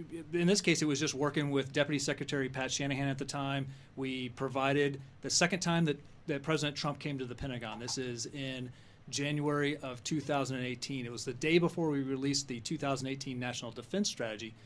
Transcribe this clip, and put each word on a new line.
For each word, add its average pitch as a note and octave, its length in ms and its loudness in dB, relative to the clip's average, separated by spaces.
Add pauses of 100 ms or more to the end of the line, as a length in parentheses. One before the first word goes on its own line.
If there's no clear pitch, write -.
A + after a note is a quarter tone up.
(360)
in F3 120 6
this G3 140 6
case, D#3+ 200 4
it D#3 40 4
was C#3+ 140 2
just D3+ 140 2
working C#3+ 380 2
with C3+ 200 2
Deputy D3 280 2
Secretary C#3 500 0
Pat C3 220 -2
Shanahan C#3 360 0
at C3+ 120 0
the C3+ 60 -4
time. C#3 420 -2 (280)
We C3 340 -2
provided, C3+ 680 2 (220)
the C3+ 80 -6
second F3 300 4
time E3+ 260 4
that, C#3+ 140 2 (260)
that C#3+ 160 -2
President D3 340 0
Trump C#3+ 220 -2
came C#3 220 -4
to C3 60 -4
the B2 100 -8
Pentagon, A#2 440 -6
this B2 200 -4
is A#2+ 280 -4
in C3 440 -6 (380)
January D3 680 2
of B2+ 260 -8
two D#3 160 0
thousand C#3 380 0
and B2+ 80 -2
eighteen. B2+ 400 -4
It A#2+ 60 -6
was A2+ 140 -8
the C3 80 -4
day D#3 260 4
before E3+ 320 2
we C#3 100 2
released C3+ 460 0
the A#2+ 140 -4
two D3 180 -4
thousand C3+ 280 0
eighteen C3+ 320 -4
National B2 300 -4
Defense F#3 400 -2
Strategy. A2 460 -4 (100)